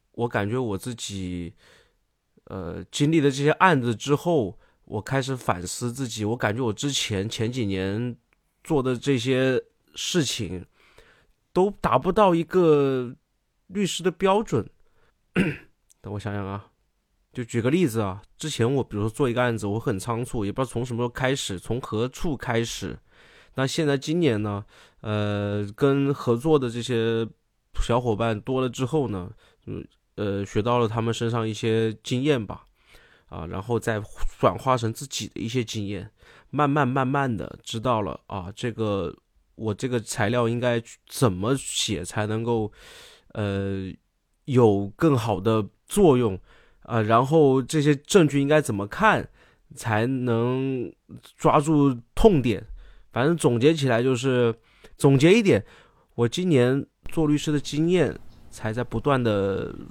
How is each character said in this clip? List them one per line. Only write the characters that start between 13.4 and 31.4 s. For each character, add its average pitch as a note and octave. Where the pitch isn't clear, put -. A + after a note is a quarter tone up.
律 G3
师 -
的 F3
标 F#3+
准。 C#3
<clears throat> -
等 G2
我 G2+
想 G2+
想 G2+
啊， G2+
就 B2+
举 A#2
个 A#2
例 E3+
子 A2+
啊， F#2+
之 D#3
前 A#2+
我 C3
比 -
如 G2+
说 A2
做 C3
一 A#2
个 A#2
案 A#2+
子， G#2
我 G#2
很 G#2+
仓 A2+
促， A2+
也 G2+
不 C3
知 C3
道 A#2
从 A#2
什 B2
么 -
时 A#2
候 A#2+
开 C3
始， G2
从 -
何 A2+
处 C#3
开 A#2
始。 -
那 C3+
现 D#3
在 C#3
今 D#3
年 B2
呢， G#2
呃， G#2
跟 C#3
合 B2
作 D3+
的 B2+
这 A#2+
些 A2+
小 A#2+
伙 A#2
伴 A2
多 C3
了 C3
之 B2+
后 C3+
呢， F#2+
嗯， F#2+
呃， G2+
学 G#2
到 A#2+
了 A#2
他 A2+
们 A2+
身 A#2
上 A2+